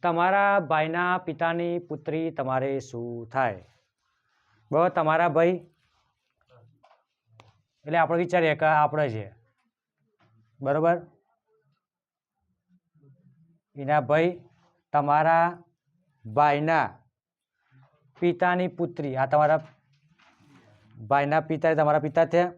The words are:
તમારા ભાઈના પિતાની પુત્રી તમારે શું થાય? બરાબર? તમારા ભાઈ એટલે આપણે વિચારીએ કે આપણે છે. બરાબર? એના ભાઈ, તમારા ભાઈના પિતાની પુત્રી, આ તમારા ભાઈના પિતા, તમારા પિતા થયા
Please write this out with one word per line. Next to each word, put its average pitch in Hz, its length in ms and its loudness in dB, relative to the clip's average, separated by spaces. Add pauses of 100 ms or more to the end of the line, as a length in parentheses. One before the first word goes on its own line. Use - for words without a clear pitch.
તમારા 190 580 2
ભાઈના 165 580 -2
પિતાની 170 600 -4
પુત્રી 160 520 -8
તમારે 131 500 -4
શું 120 480 -12
થાય? 113 360 -4 (1040)
બરાબર? 160 180 2
તમારા 160 400 0
ભાઈ 165 280 2 (2250)
એટલે 156 140 -2
આપણે 165 200 2
વિચારીએ 170 360 2
કે 156 100 -4
આપણે 151 440 2
છે. 107 260 -8 (1300)
બરાબર? 160 460 0 (2750)
એના 143 240 0
ભાઈ, 160 480 -2 (440)
તમારા 165 680 2 (640)
ભાઈના 147 720 0 (1200)
પિતાની 180 480 0
પુત્રી, 170 480 -6
આ 131 100 0
તમારા 151 400 2 (1400)
ભાઈના 143 340 2
પિતા, 160 340 0
તમારા 151 240 2
પિતા 151 260 2
થયા 175 340 0